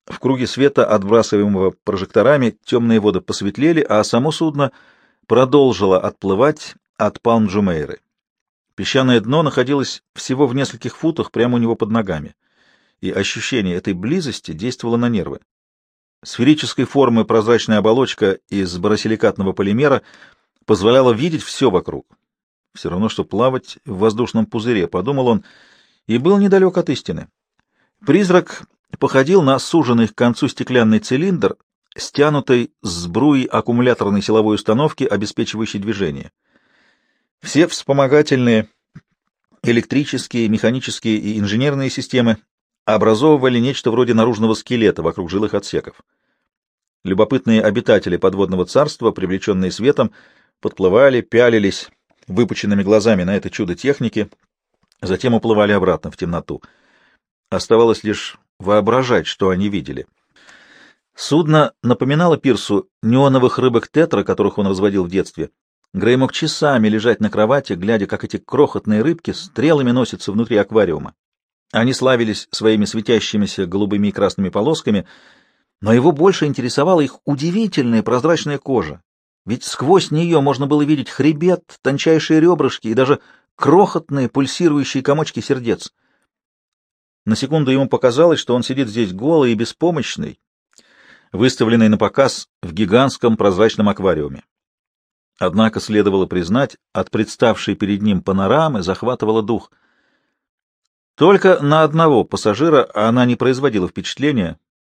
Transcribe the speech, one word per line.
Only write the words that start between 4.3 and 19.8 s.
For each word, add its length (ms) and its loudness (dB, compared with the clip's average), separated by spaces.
судно 400 -4
продолжило 760 4
отплывать 760 -2
от 240 -4
Палм-Джумейры. 800 0
Песчаное 440 2
дно 240 0
находилось 600 -2
всего 320 -2
в 100 -2
нескольких 400 -6
футах 360 -4
прямо 240 0
у 40 0
него 160 0
под 140 -4
ногами, 460 -4
и 100 -6
ощущение 640 -4
этой 180 -6
близости 580 -6
действовало 460 -6
на 120 0
нервы. 300 -4
Сферической 640 -2
формы 400 2
прозрачная 540 2
оболочка 600 0
из 280 -4
боросиликатного 760 -2
полимера 500 0